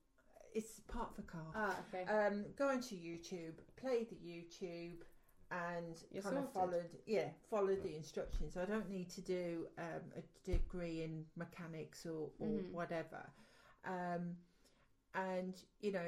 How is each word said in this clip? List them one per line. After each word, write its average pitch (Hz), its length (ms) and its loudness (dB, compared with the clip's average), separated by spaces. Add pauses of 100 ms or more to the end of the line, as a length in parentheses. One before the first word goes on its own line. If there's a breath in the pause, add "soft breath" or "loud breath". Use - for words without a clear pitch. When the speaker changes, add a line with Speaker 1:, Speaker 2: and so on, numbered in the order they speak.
(540)
Speaker 1:
It's - 280 -2
part - 280 -2
of - 60 -12
the 196 80 -6
car. 165 180 -8 (140)
Speaker 2:
Ah, 202 200 4 (180)
okay. 185 180 0
Speaker 1:
Um, 208 340 6 (100)
go 277 120 4
onto 254 280 2
YouTube, 165 580 -4 (220)
play 240 320 2
the 180 80 -10
YouTube, 170 840 -8 (520 soft breath)
and 170 460 0 (160)
Speaker 2:
You're 196 100 -4
Speaker 1:
kind 202 160 2
of 262 140 0
Speaker 2:
sorted. - 20 -10
Speaker 1:
followed, 175 360 4 (180)
yeah, 165 220 4 (200)
follow 196 260 6
the 185 200 -2
instructions. - 600 0
I 180 80 2
don't 202 240 0
need 180 220 -2
to 190 100 -8
do, 175 460 0 (120)
um, 160 240 -4 (140)
a - 340 -8
degree 170 520 4
in 160 220 -4 (100)
mechanics 160 680 -8
or, 160 240 -2 (100)
or - 80 0
Speaker 2:
Mm-hmm. 190 260 0
Speaker 1:
whatever. 170 520 -2 (600 loud breath)
Um, 175 500 0 (800 soft breath)
and, 185 380 2 (280)
you 208 100 4
know, 185 160 2